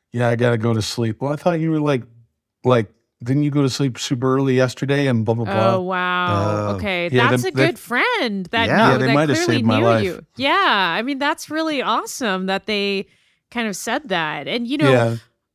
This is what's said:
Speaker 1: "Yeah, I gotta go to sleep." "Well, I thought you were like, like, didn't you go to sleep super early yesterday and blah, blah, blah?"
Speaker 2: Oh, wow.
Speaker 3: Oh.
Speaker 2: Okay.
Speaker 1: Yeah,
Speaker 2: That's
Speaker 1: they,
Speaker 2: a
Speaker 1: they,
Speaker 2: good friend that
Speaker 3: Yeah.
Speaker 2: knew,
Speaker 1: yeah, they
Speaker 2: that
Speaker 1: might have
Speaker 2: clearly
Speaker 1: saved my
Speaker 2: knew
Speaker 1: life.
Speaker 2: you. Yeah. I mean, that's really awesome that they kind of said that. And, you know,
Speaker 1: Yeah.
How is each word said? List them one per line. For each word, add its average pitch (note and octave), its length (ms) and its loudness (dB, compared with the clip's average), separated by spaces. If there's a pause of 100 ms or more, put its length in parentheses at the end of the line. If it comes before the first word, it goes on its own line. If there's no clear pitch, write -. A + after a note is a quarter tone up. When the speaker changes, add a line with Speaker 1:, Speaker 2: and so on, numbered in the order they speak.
(120)
Speaker 1:
"Yeah, A#2+ 180 0
I A#2+ 60 2
gotta A#2+ 220 2
go A2+ 160 0
to A2 80 0
sleep." A2 400 -4
"Well, C#3 120 -4
I - 20 -6
thought E3+ 240 0
you D#3+ 120 -2
were D#3 100 0
like, C#3 220 0 (600)
like, B2 280 2 (320)
didn't C#3 200 0
you D3 80 0
go C#3+ 100 2
to C3+ 80 2
sleep C3 300 -2
super C3 360 -2
early C3+ 200 2
yesterday C#3 520 0
and A#2 180 2
blah, A2+ 100 2
blah, A#2 100 -4
blah?" F#3+ 300 2
Speaker 2:
Oh, F#3 60 0
wow. F3+ 920 -2
Speaker 3:
Oh. G2+ 40 -4
Speaker 2:
Okay. F3 360 -4
Speaker 1:
Yeah, A#3 180 4
Speaker 2:
That's B3 140 2
Speaker 1:
they, F#4+ 60 -4
Speaker 2:
a - 20 -4
Speaker 1:
they, F#3+ 160 2
Speaker 2:
good F4+ 120 -4
friend B3+ 680 -2
that A3+ 200 0
Speaker 3:
Yeah. D3+ 100 2
Speaker 2:
knew, A3 160 6
Speaker 1:
yeah, - 40 2
they - 100 0
Speaker 2:
that - 60 2
Speaker 1:
might D3+ 160 4
have - 80 2
Speaker 2:
clearly - 180 0
Speaker 1:
saved A2 100 0
my A2 140 2
Speaker 2:
knew A2+ 60 2
Speaker 1:
life. A2+ 180 4
Speaker 2:
you. - 220 -6 (120)
Yeah. C4 600 2
I G#3+ 60 -2
mean, C4+ 160 -4
that's D4 300 -4
really D#4 320 -2
awesome G#3 680 -2
that G3 180 -2
they G3+ 400 -2 (460)
kind A#3 160 -4
of G3+ 80 -6
said C4+ 340 -6
that. D3+ 380 -4
And, A#3 200 -4
you C#4 100 -4
know, G3+ 140 4
Speaker 1:
Yeah. A#2 240 2 (400)